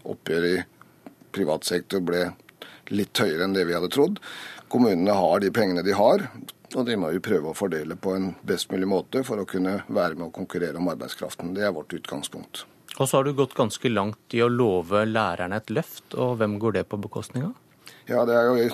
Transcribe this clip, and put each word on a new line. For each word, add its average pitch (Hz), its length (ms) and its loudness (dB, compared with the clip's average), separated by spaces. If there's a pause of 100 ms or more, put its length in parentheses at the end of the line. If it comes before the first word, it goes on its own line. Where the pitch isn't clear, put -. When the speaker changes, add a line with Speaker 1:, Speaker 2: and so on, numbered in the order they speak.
Speaker 1:
oppgjøret 87 560 0
i 87 60 -4 (680)
privat 80 320 -2
sektor 90 400 -2
ble 87 300 0 (600)
litt 101 240 -2
høyere 87 300 0
enn 98 80 0
det 95 100 4
vi 85 80 0
hadde 85 160 0
trodd. 165 300 2 (500)
Kommunene 104 480 4
har 90 240 4
de 98 140 2
pengene 92 320 2
de 98 100 2
har, 143 300 6 (480)
og 127 100 0
de 117 140 -2
må 80 160 -2
jo 95 100 -2
prøve 85 240 0
å 78 80 -6
fordele 82 400 -4
på 95 200 -4
en 92 280 -4
best 95 280 -2
mulig 95 180 -2
måte 127 340 -2
for 117 160 -4
å 95 80 -6
kunne 95 300 -2 (100)
være 87 300 0
med 85 80 -8
å 82 80 -14
konkurrere 85 420 -4
om 87 160 0
arbeidskraften. - 640 -8
Det 101 100 -4
er 101 80 0
vårt 76 240 -10
utgangspunkt. - 680 -10 (320)
Speaker 2:
Og 135 80 2
så 147 100 2
har 135 80 4
du 143 140 0
gått 135 180 2
ganske 123 320 0
langt 107 480 -2
i 117 80 4
å 120 60 4
love 104 580 2
lærerne 95 540 0
et - 100 -6
løft, - 460 -6
og 123 240 0
hvem 104 180 0
går 110 200 0
det 92 100 0
på 104 100 -4
bekostning 104 480 -6
av? 254 80 -10 (540)
Speaker 1:
Ja, 120 180 2
det 117 80 6
er 120 140 6
jo, 120 240 4